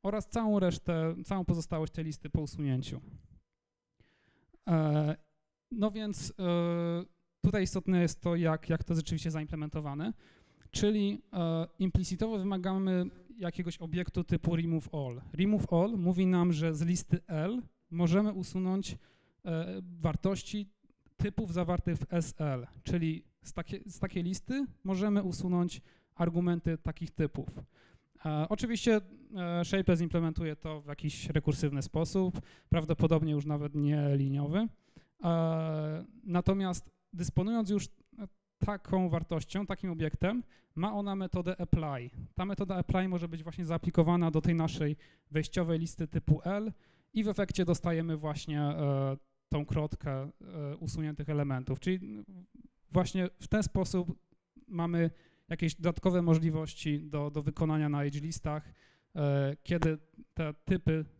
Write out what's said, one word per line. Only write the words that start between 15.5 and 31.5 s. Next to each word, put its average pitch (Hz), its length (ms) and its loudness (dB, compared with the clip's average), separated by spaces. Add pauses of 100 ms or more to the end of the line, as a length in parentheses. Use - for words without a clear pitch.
all 196 240 4
mówi 180 300 2
nam, 180 260 4
że 160 220 0
z 151 60 -2
listy 175 460 2
L 185 340 -2 (280)
możemy 175 440 4
usunąć, 185 640 -2 (480)
e, 180 360 -4
wartości 180 880 -2 (480)
typów 202 360 -2
zawartych 175 440 0
w - 160 -6
S 170 240 0
L, 135 300 -2 (160)
czyli 160 400 -2 (200)
z - 100 -14
takie-, 190 360 -10
z - 100 -16
takiej 185 240 -2
listy 247 420 -2 (180)
możemy 196 400 2
usunąć 175 580 0 (340)
argumenty 170 600 2
takich - 340 -8
typów. 165 360 -2 (760)
E, 151 240 0
oczywiście, 220 520 2 (340)
e, 175 300 0
Shapeless 185 360 4
implementuje 165 540 0
to 156 260 -10
w 143 60 -16
jakiś 147 420 -6
rekursywny 147 520 0